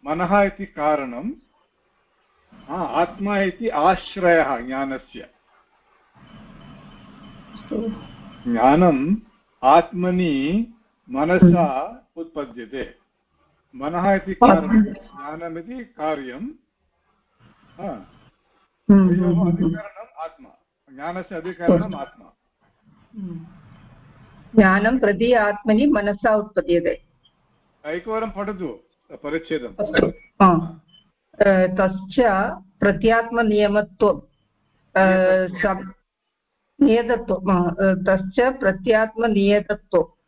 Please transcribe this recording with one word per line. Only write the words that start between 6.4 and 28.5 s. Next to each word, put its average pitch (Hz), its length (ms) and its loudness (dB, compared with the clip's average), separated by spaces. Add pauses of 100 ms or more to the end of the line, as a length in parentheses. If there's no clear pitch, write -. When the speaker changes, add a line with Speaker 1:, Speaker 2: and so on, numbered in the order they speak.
Speaker 2:
अस्तु। - 340 -8 (640)
Speaker 1:
ज्ञानम् 143 640 4 (460)
आत्मनि 175 1120 2 (360)
मनसा 165 800 2
Speaker 2:
हम्म। 220 340 -18
Speaker 1:
उत्पद्यते। 123 720 -12 (840)
मनः 170 360 -2
इति 190 220 -4
कारणं, 190 340 4
Speaker 2:
आत्मनि। 214 240 2
Speaker 1:
ज्ञानमिति 170 920 -14
कार्यं, 151 600 -8 (1300)
हा, 127 320 -14 (800)
Speaker 2:
हम्म, 190 240 6
Speaker 1:
तयोः 180 120 0
Speaker 2:
हम्म, 170 140 2
हम्म। 175 120 2
Speaker 1:
अधिकरणम् 165 680 -6
आत्मा, - 260 -16 (460)
ज्ञानस्य 175 400 -10
अधिकरणम् 170 500 0
Speaker 2:
अस्तु। 170 140 -10
Speaker 1:
आत्मा। 120 340 -16 (840)
Speaker 2:
हम्म। 170 480 -16 (920)
ज्ञानं 208 420 4
प्रति 226 340 2
आत्मनि 214 540 2
मनसा 208 500 0
उत्पद्यते। 175 680 -2 (840)
Speaker 1:
एकवारं 220 440 -8
पठतु 190 360 -10 (460)